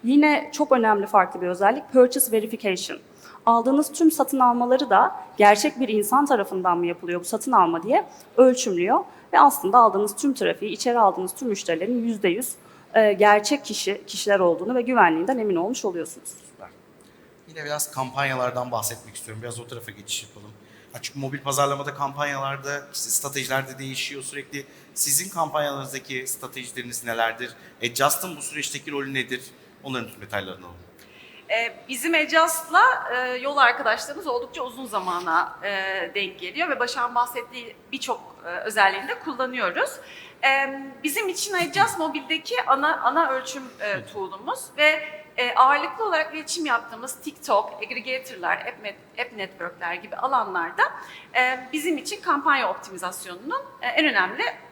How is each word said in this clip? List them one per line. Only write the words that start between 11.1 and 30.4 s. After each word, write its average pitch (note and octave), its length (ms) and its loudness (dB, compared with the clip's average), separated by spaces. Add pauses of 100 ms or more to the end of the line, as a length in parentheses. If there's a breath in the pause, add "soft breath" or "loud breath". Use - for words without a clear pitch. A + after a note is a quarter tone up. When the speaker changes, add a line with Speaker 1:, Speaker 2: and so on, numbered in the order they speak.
Speaker 1:
tüm B3+ 140 -6
müşterilerin G3+ 560 -2
yüzde G#3 240 -2
yüz, A3 240 -2 (420 soft breath)
e, G#3+ 180 6
gerçek G#3 520 4
kişi, G3+ 420 -6
kişiler G3+ 320 0
olduğunu F#3 360 2
ve B3 80 2
güvenliğinden G#3+ 560 4
emin G#3 180 0
olmuş G3+ 280 -4
oluyorsunuz. F3 440 -6 (220)
Speaker 2:
Süper. - 180 -20 (800 soft breath)
Yine D#3+ 160 -14
biraz D3 260 -4
kampanyalardan B2+ 840 -2
bahsetmek A2 420 -6
istiyorum. A2 280 -12
Biraz A#2+ 180 -10
o A#2 60 -16
tarafa A#2 240 -14
geçiş G2+ 320 -10
yapalım. G#2 280 -20 (420 soft breath)
Ha, A#2+ 100 -16
çünkü - 160 -12
mobil C#3 200 -8
pazarlamada C#3 560 -2
kampanyalarda, C#3 760 -6 (220)
işte - 180 -8
stratejiler C3+ 580 -2
de C3 100 -14
değişiyor C3+ 440 -8
sürekli. C#3 440 -12 (280 soft breath)
Sizin F3+ 360 -2
kampanyalarınızdaki C#3+ 960 -4
stratejileriniz B2 800 -10
nelerdir? A2+ 460 -2 (320 loud breath)
Adjust'ın C#3 540 0
bu - 60 -14
süreçteki D3 500 -8
rolü C#3 220 -6
nedir? B2+ 280 -4 (420 soft breath)
Onların B2 260 -8
tüm - 100 -20
detaylarını F#2+ 440 -8